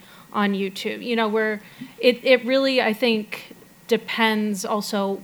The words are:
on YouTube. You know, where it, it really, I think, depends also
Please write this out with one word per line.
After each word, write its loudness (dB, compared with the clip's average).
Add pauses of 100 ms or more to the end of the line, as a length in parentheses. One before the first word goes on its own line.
(300)
on 0
YouTube. -6
You -4
know, 2
where -2 (380)
it, 4
it 4
really, 2
I 2
think, -2 (340)
depends 0
also -4